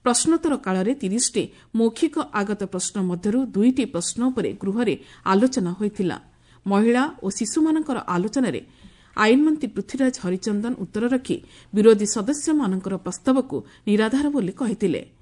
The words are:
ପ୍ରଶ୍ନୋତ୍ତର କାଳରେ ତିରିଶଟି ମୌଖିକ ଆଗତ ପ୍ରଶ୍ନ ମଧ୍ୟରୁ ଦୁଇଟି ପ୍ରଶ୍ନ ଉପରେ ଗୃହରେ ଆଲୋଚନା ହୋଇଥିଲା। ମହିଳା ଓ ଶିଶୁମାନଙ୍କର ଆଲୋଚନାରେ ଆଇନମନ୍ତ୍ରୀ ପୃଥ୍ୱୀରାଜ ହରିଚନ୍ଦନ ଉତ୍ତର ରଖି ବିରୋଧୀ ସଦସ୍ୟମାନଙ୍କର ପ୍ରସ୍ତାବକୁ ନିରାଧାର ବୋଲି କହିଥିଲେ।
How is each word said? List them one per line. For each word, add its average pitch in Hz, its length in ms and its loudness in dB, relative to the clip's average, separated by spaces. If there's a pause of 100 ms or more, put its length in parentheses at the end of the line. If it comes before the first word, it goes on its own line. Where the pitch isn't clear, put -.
ପ୍ରଶ୍ନୋତ୍ତର 320 580 0
କାଳରେ 190 340 -2
ତିରିଶଟି 208 500 -2 (320)
ମୌଖିକ 226 400 0 (200)
ଆଗତ 202 300 -2
ପ୍ରଶ୍ନ 185 360 -8
ମଧ୍ୟରୁ 185 440 -2
ଦୁଇଟି 240 400 2
ପ୍ରଶ୍ନ - 420 -6
ଉପରେ 220 220 -2 (100)
ଗୃହରେ 196 360 -2 (300)
ଆଲୋଚନା 196 460 2
ହୋଇଥିଲା। 196 460 -4 (480)
ମହିଳା 226 380 4 (200)
ଓ 190 60 -4
ଶିଶୁମାନଙ୍କର 311 680 0 (100)
ଆଲୋଚନାରେ 180 540 -2 (560)
ଆଇନମନ୍ତ୍ରୀ 277 500 4
ପୃଥ୍ୱୀରାଜ 254 520 -2
ହରିଚନ୍ଦନ 202 600 -4
ଉତ୍ତର 208 280 -6
ରଖି 262 300 -2 (360)
ବିରୋଧୀ 208 340 6
ସଦସ୍ୟମାନଙ୍କର 208 920 -2
ପ୍ରସ୍ତାବକୁ 247 600 -2 (280)
ନିରାଧାର 220 440 2
ବୋଲି 220 240 -2
କହିଥିଲେ। 214 480 -2 (200)